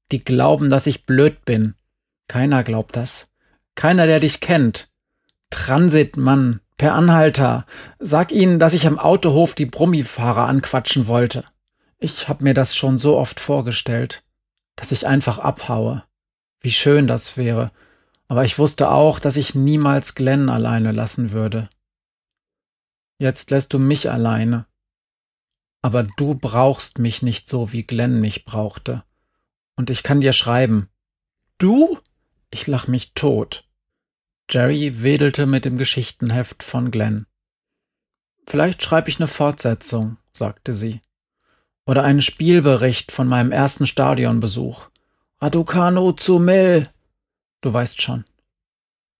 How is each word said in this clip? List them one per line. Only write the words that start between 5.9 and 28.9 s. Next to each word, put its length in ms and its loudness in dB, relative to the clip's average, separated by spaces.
Mann. 420 2
Per 180 2
Anhalter. 680 4
Sag 340 0
ihnen, 260 4
dass 160 6
ich 120 2
am 120 2
Autohof 560 2
die 100 -2
Brummifahrer 800 0
anquatschen 600 -2
wollte. 400 -2
Ich 300 -8
hab 140 -6
mir 100 2
das 240 0
schon 220 0
so 180 2
oft 240 -4
vorgestellt, 840 -6
dass 160 -8
ich 140 -6
einfach 320 0
abhaue. 640 -4
Wie 100 -4
schön 360 2
das 320 -4
wäre. 340 -2
Aber 160 0
ich 140 -4
wusste 320 2
auch, 280 4
dass 180 -2
ich 180 -4
niemals 600 0
Glenn 360 0
alleine 420 0
lassen 400 -4
würde. 380 -4
Jetzt 320 -4
lässt 220 0
du 60 0
mich 320 0
alleine. 560 -2
Aber 220 0
du 320 -2
brauchst 640 0
mich 240 -2
nicht 260 -4
so, 240 -4
wie 120 -6
Glenn 360 -2
mich 240 -4
brauchte. 580 -8